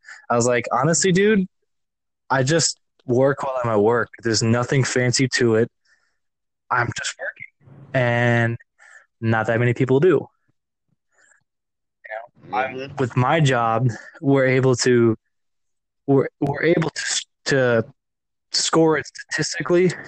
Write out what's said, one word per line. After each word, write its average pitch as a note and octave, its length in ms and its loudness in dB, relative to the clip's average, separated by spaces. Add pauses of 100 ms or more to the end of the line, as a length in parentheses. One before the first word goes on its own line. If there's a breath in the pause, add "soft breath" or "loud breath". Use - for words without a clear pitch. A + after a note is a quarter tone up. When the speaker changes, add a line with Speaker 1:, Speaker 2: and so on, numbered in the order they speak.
(300 loud breath)
Speaker 1:
I A#2 60 0
was A#2 100 2
like, A#2+ 260 0
"Honestly, D#3+ 400 0
dude, G3 360 2 (840)
I C3+ 140 0
just D#3 360 -2 (260)
work C3 380 0
while C3 200 -6
I'm A#2 80 -2
at G#2 100 2
work. A2+ 280 2 (140)
There's A2+ 200 -2
nothing B2 400 0
fancy B2+ 520 0
to A#2 200 2
it. A2+ 140 2 (1000)
I'm A#2+ 280 -2
just - 220 -10
working." - 580 -18 (160)
And A#2+ 640 0 (600 loud breath)
not A2+ 280 0
that A2+ 120 0
many A#2+ 140 2
people C3 260 0
do. E3+ 280 2 (1800 soft breath)
You - 460 -16
know, - 60 -4
I'm, B2+ 180 -4
Speaker 2:
Mm-hmm. C3+ 220 -12
Speaker 1:
with C3 200 -4
my C3+ 220 2
job, A#2+ 500 2 (320 loud breath)
we're C#3 260 2
able C3 300 2
to, A#2 400 4 (880)
we're, C#3 200 2 (120)
we're C#3 240 -4
able D#3 260 2
to, - 360 -8 (200)
to B2 400 2 (680)
score D#3+ 460 2
it C3 100 -6
statistically, E3+ 840 -2 (160)